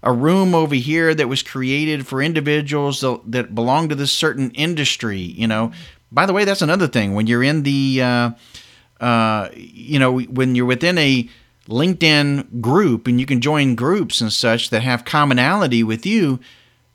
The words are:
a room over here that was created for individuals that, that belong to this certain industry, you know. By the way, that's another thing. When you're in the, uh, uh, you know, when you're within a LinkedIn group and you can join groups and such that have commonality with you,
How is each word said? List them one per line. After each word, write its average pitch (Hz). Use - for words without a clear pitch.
a 123
room 175
over 160
here 160
that 147
was 127
created 139
for 135
individuals 147
that, 131
that 117
belong 131
to 151
this 139
certain 135
industry, 135
you 90
know. 113
By 143
the 196
way, 202
that's 196
another 175
thing. 101
When 107
you're 120
in 147
the, 135
uh, 120
uh, 110
you -
know, 127
when 127
you're 123
within 127
a 135
LinkedIn 143
group 131
and 123
you 135
can 131
join 139
groups 135
and 110
such 117
that 113
have 123
commonality 143
with 110
you, 180